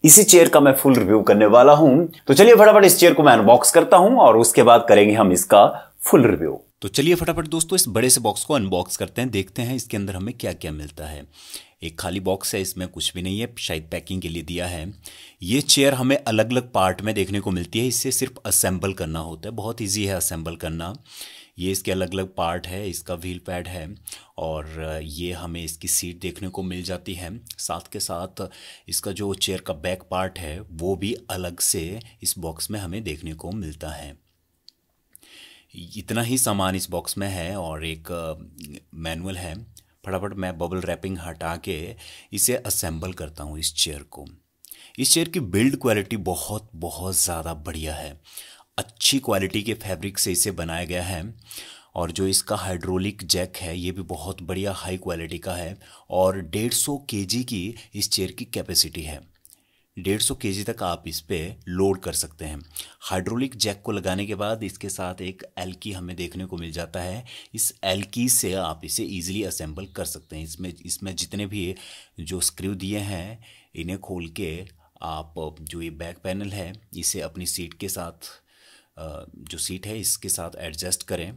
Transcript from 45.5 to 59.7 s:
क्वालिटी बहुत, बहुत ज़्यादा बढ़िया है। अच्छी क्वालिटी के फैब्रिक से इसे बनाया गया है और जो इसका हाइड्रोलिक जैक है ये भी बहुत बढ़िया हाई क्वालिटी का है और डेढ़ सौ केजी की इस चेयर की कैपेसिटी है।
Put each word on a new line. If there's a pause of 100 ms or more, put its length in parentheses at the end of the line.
क्वालिटी
बहुत,
बहुत
ज़्यादा
बढ़िया
है। (560)
अच्छी
क्वालिटी
के
फैब्रिक
से
इसे
बनाया
गया
है (600)
और
जो
इसका
हाइड्रोलिक
जैक
है
ये
भी
बहुत
बढ़िया
हाई
क्वालिटी
का
है (320)
और
डेढ़
सौ
केजी
की (200)
इस
चेयर
की
कैपेसिटी
है। (600)